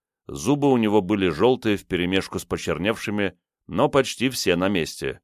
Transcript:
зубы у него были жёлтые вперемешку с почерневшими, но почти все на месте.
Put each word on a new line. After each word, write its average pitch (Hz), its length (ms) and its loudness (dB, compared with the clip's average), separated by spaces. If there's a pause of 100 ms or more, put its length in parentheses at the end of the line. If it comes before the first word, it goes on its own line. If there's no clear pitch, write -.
(280)
зубы 139 420 0
у 127 60 4
него 107 240 4
были 95 280 2
жёлтые 107 480 2
вперемешку 92 640 -2
с - 60 -8
почерневшими, 98 920 -4 (300)
но 117 220 0
почти 131 420 0
все 92 240 0
на 90 140 2
месте. 78 560 -4